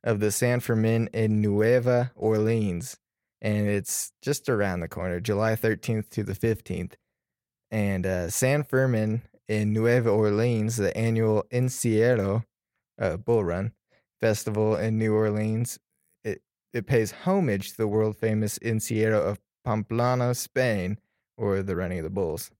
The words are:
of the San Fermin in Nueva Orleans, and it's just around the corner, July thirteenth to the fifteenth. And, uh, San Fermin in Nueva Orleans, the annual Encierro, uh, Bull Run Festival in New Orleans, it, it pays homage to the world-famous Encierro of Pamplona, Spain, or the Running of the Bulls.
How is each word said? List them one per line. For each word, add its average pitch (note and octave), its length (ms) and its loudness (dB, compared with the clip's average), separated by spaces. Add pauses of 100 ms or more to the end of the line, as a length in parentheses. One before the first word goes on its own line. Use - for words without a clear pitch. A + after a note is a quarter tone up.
of A2 180 0
the G#2 120 2
San B2 280 2
Fermin A2+ 520 2
in G#2+ 280 2
Nueva A#2+ 760 4
Orleans, G#2+ 800 0 (420)
and G#2 280 0
it's - 520 -2
just - 280 -4
around G2+ 320 2
the E2 80 -6
corner, F2 320 -4
July A2 360 0
thirteenth A2 540 -2
to G#2+ 140 -4
the F#2+ 100 -6
fifteenth. F#2 640 -4 (720)
And, G2+ 340 -2
uh, F2+ 240 -2
San C#3 360 0
Fermin A#2 580 0 (260)
in G#2+ 240 0
Nueva A2+ 380 2
Orleans, A2 680 2
the G2 200 0
annual A2+ 560 2
Encierro, A#2 920 2 (560)
uh, F2 160 -2
Bull A2 280 0
Run F2+ 280 -2 (480)
Festival G#2+ 560 2
in A2 220 -2
New A2 160 0
Orleans, A2 640 -2 (460)
it, - 180 -6 (320)
it A2+ 120 -6
pays A2+ 260 2
homage E3 600 0
to - 60 -18
the A2 100 0
world-famous G#2+ 720 0
Encierro A2 600 0
of G2 200 -2 (240)
Pamplona, A#2+ 720 0
Spain, A2 640 -2 (400)
or G2+ 240 0
the F#2+ 140 -4
Running F2+ 220 -4
of D#2+ 60 -6
the D#2+ 60 -6
Bulls. F2+ 500 -4